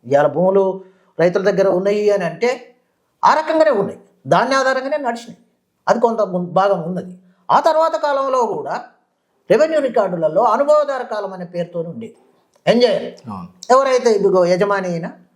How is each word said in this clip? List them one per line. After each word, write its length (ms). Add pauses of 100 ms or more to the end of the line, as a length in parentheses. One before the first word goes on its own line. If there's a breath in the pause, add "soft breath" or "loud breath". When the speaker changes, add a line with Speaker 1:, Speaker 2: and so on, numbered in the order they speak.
Speaker 1:
ఇవాళ 220
భూములు 540 (380 loud breath)
రైతుల 320
దగ్గర 180
ఉన్నాయి 400
అని 160
అంటే 500 (500)
ఆ 80
రకంగానే 380
ఉన్నాయి, 280 (280)
దాన్ని 280
ఆధారంగానే 420
నడిచినాయి. 400 (500)
అది 120
కొంత 220
ముం-, 300
భాగం 320
ఉన్నది. 340 (340 soft breath)
ఆ 80
తర్వాత 320
కాలంలో 520
కూడా 400 (680)
రెవెన్యూ 280
రికార్డులలో 640
అనుభవదార 580
కాలం 320
అనే 120
పేరుతో 340
ఉండేది. 360 (520)
ఎంజాయ్ 600
Speaker 2:
అవును. 180 (240)
Speaker 1:
ఎవరైతే 400
ఇదిగో 340
యజమాని 420
అయినా 240 (240)